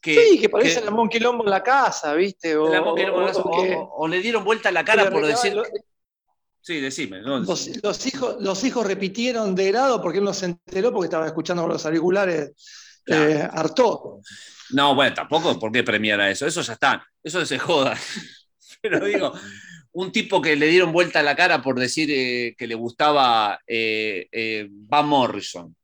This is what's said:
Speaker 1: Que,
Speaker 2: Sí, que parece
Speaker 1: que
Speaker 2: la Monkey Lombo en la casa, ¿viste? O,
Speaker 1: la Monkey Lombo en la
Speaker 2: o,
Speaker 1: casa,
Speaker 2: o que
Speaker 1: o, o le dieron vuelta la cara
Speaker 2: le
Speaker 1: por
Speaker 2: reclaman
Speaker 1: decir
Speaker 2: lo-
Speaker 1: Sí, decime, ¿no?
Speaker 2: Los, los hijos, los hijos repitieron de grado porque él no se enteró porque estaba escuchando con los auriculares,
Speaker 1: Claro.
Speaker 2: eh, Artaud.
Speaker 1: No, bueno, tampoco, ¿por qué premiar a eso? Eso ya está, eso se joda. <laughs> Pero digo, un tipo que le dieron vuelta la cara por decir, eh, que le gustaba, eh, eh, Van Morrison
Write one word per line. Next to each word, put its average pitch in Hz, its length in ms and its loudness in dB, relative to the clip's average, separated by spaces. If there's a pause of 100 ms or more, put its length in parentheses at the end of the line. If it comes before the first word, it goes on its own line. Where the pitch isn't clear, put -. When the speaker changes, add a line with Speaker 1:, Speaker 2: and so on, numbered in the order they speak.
Speaker 1:
Que, 156 220 0
Speaker 2:
Sí, 427 160 8
que 214 120 2
parece 190 300 2
Speaker 1:
que 220 40 -6
Speaker 2:
la 208 60 -2
Monkey 226 300 0
Lombo 233 240 0
en 202 60 2
la 190 120 2
casa, 220 520 2
¿viste? 170 420 0
O, 156 160 2
Speaker 1:
la 185 100 2
Monkey 190 240 0
Lombo 185 140 0
en 190 60 2
la 185 60 -2
Speaker 2:
o, - 40 -6
Speaker 1:
casa, 180 120 -2
Speaker 2:
o 170 140 0
que 185 120 0
Speaker 1:
o, 165 140 -6 (100)
o 160 100 -4
le 180 120 -2
dieron 220 240 -2
vuelta 214 260 0
la 165 140 0
cara 220 200 4
Speaker 2:
le 190 60 2
Speaker 1:
por 165 120 0
Speaker 2:
reclaman 151 200 0
Speaker 1:
decir 202 120 0
Speaker 2:
lo- 214 100 -2 (960)
Speaker 1:
Sí, 165 200 -8
decime, 135 400 -8
¿no? 127 200 -4
Speaker 2:
Los, - 420 -6
los 202 240 -4
hijos, 254 340 -4
los 190 240 -4
hijos 240 220 -2
repitieron 196 680 -2
de 190 160 0
grado 240 300 2
porque 175 180 -2
él 202 60 2
no 196 80 0
se 190 140 -6
enteró 190 460 -2
porque 190 140 -2
estaba 160 200 -2
escuchando 165 360 -4
con 165 100 -2
los 160 120 -6
auriculares, 165 680 0 (520)
Speaker 1:
Claro. 156 260 4
Speaker 2:
eh, 151 220 0
Artaud. 160 720 0 (480)
Speaker 1:
No, 139 240 4
bueno, 131 200 4
tampoco, 151 440 0
¿por 110 140 -4
qué 120 100 2
premiar 107 400 2
a 98 80 2
eso? 117 160 -4
Eso 165 160 -4
ya 113 120 -8
está, 127 300 0 (180)
eso 160 220 -4
se 139 140 -4
joda. 135 360 0 (440)
<laughs> - 420 -20
Pero 180 240 -2
digo, 196 280 -2 (600)
un 180 180 -8
tipo 202 300 -2
que 147 160 0
le 147 120 2
dieron 170 220 4
vuelta 165 320 2
la 143 140 0
cara 165 260 2
por 127 160 -2
decir, 135 320 -2
eh, 123 460 -2
que 123 100 -12
le 113 80 -6
gustaba, 120 920 2
eh, 110 680 -4
eh, 110 380 -6
Van 104 360 0
Morrison 107 760 -2